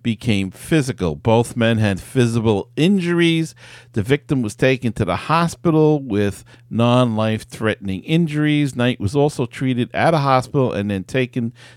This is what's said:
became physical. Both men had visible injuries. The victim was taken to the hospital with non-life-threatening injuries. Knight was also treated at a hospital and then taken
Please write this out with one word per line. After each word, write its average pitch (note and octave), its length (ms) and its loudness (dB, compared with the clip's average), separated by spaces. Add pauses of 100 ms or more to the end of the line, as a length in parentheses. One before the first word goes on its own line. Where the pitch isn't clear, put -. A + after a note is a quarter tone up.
became G#2 500 -2
physical. B2 640 -2
Both A2+ 420 0
men A2+ 200 2
had G2+ 220 0
visible A#2 760 0
injuries. E3+ 760 2 (380)
The G#2+ 120 -2
victim C3+ 380 -2
was G#2 140 -4
taken B2+ 380 0
to A#2 100 -2
the F2 140 -2
hospital D#3 840 2
with G2+ 460 -2 (240)
non-life-threatening A2 1300 0
injuries. D3+ 680 0
Knight B2 280 -2
was C3 160 -2
also C#3+ 280 0
treated B2 480 -4
at C3+ 200 2
a D#3 60 2
hospital C3 520 0
and G2+ 180 -2
then F#2+ 140 -4
taken B2 480 -4 (260)